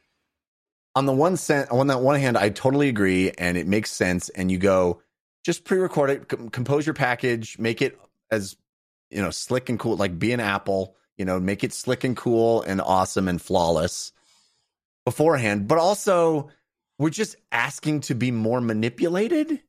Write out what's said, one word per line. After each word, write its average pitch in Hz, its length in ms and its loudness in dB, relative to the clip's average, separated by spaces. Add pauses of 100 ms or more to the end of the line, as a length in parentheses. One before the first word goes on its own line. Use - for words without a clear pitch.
(960)
on 135 120 2
the 139 60 2
one 160 240 2
sen-, 143 340 0
on 131 180 2
that 131 120 2
one 139 200 4
hand, 127 180 2
I 101 120 2
totally 139 380 2
agree, 95 440 2
and 90 240 -2
it 80 100 -2
makes 104 240 0
sense. 90 380 -2
And 92 220 -4
you 92 80 0
go, 92 440 2 (420)
just - 200 -4
pre-record 175 460 0
it, 139 180 -4
com-, 117 220 -8
compose 143 360 -2
your 156 80 -2
package, 120 640 -2
make 113 240 -2
it - 160 -2 (320)
as, 101 260 -4 (540)
you 95 120 -6
know, 85 80 -2
slick 127 380 -4
and 117 100 -2
cool, 113 180 -2
like, 92 240 -2
be 107 120 0
an 120 80 -2
Apple, 98 560 -2 (200)
you 98 80 -6
know, 92 160 0
make 95 240 -2
it 120 80 -4
slick - 320 -4
and 127 120 -2
cool 117 460 2
and 95 180 -4
awesome 92 460 2
and 87 160 -2
flawless 85 720 0 (920)
beforehand. 120 640 2
But 160 100 4
also, 170 720 2 (500)
we're 156 120 0
just - 260 -4 (160)
asking 139 500 -2
to 139 120 -4
be 123 160 0
more 117 300 0
manipulated. 175 1080 0